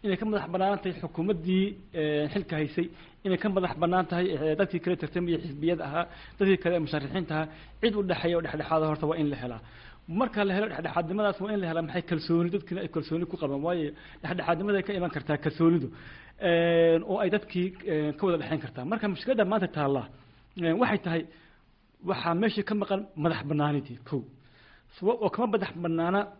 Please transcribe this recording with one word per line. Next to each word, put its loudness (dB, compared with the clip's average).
Inay 0
ka -4
madax -2
bannaan 2
tahay -4
xukuumaddii, 0
ee, 0
xilka -4
haysay, -2
inay 0
ka 0
madax 2
bannaan 2
tahay, 0
ee, 0
dadkii 0
kale 0
tartamaya -2
xisbiyada -2
ahaa, -2
dadkii 6
kale 0
musharaxiinta -2
ahaa, 0
cid 2
u 0
dhexeeya 0
oo 2
dhexdhexaad 0
ah 2
horta -2
waa 0
in 2
la -4
helaa. -8
Marka 0
la 2
helo 0
dhexdhexaadnimadaas -2
waa -4
in 0
la -2
helaa 0
maxay -4
kalsooni, 2
dadkina -4
ay -6
kalsooni -2
ku -8
qabaan. -2
Waayo -2
dhexdhexaadnimada 0
ay 0
ka -6
iman -2
kartaa -2
kalsoonidu, 4
een, 6
oo -2
ay 2
dadkii, 0
een, 0
ka -6
wada 4
dhexeyn -2
kartaa. -8
Marka 0
mushkiladda 2
maanta 2
taalla, 0
een, 2
waxay 2
tahay -2
waxaa -2
meesha 0
ka -2
maqan 0
madax 0
bannaanidii, 0
kow. -4
Sabab 0
oo 4
kama 0
madax 0
bannaana 0